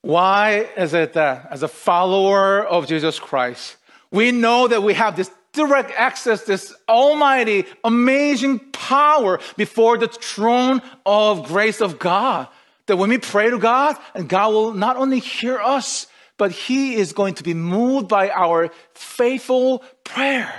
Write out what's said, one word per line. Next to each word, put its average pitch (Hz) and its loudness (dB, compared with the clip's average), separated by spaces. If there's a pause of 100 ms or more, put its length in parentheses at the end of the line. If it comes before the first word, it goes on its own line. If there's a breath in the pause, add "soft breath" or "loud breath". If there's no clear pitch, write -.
Why 202 2
is 170 -4
it 160 0
that 139 0
as 139 -8
a 156 -4
follower 196 2
of 170 -2
Jesus 156 -2
Christ, - -6 (340 soft breath)
we 220 2
know 240 2
that 226 2
we 208 2
have 208 0
this 185 -6 (220)
direct 277 0
access, 233 -2
this 196 -4 (160)
almighty, 254 2 (180 loud breath)
amazing 262 0 (100)
power 269 0 (160 loud breath)
before 226 2
the 226 0
throne 247 0 (240 loud breath)
of 202 2
grace 202 0
of 175 -2
God? 180 -2 (400 soft breath)
That 196 2
when 196 0
we 247 2
pray 214 0
to 240 -2
God, 254 2 (180 loud breath)
and 170 -8
God 202 2
will 220 0
not 214 -2
only 262 0
hear 240 -6
us, 247 -2 (320 soft breath)
but 202 0
he 262 -2
is 196 0
going 196 -2
to - -16
be 170 -4
moved 202 0
by 196 2
our 170 0 (240 loud breath)
faithful 254 -2 (220 loud breath)
prayer. 262 -4